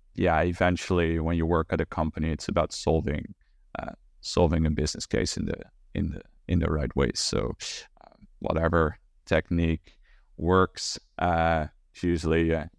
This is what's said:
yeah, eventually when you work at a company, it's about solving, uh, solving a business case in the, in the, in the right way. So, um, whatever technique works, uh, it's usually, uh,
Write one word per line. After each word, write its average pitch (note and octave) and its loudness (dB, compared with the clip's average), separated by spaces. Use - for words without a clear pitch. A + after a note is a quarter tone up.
yeah, E2+ 2
eventually F2 0
when D#2+ 0
you E2 0
work E2 0
at E2+ -2
a D#2+ -2
company, D#2+ -4
it's D#2 -6
about - 0
solving, - -2
uh, - -10
solving E2 2
a D#2 2
business D2 -2
case - -2
in - -4
the, - -4
in E2 -2
the, - -10
in F2+ 2
the D#2+ 0
right D2+ -2
way. C2+ 2
So, - -2
um, - -20
whatever D#2+ 2
technique E2 0
works, F2+ 2
uh, E2 2
it's - -8
usually, E2 2
uh, D#2 -2